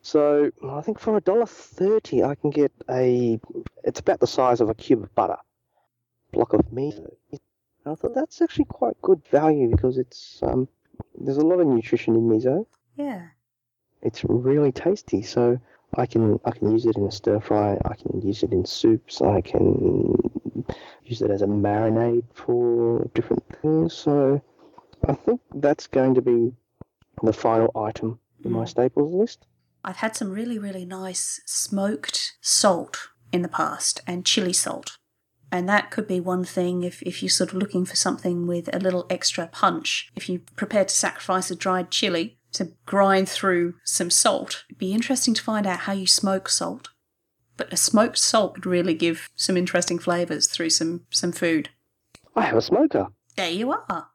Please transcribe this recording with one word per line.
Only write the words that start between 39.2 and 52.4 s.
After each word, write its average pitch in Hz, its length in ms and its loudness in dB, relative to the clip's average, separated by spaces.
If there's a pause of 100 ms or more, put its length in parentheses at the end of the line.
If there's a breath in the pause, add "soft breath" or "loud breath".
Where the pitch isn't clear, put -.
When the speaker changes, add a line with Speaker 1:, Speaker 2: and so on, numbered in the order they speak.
Speaker 2:
punch. - 680 -2
If - 140 -12
you're 180 120 -4 (140)
prepared 196 320 0
to - 80 -2
sacrifice 185 560 -2
a 170 40 -6
dried 185 360 -2
chili 180 460 -2 (160)
to 180 180 -6 (140)
grind 196 420 4
through 175 460 0 (100)
some - 260 -4
salt, - 600 0
it'd - 100 -20
be 190 140 -2
interesting 233 400 0
to - 100 -2
find 208 240 -2
out 180 120 -2
how 196 140 -4
you 190 140 -4
smoke 190 400 0
salt. - 400 -4 (680)
But - 160 -8
a 180 60 -4
smoked - 400 2
salt - 380 2
would - 100 -14
really 175 300 0
give 165 400 -4
some - 200 -2
interesting 175 440 0
flavours 170 480 -2
through 165 240 -2
some, 165 300 -2 (100)
some 175 200 -2
food. 165 380 -2 (640)
Speaker 1:
I - 60 2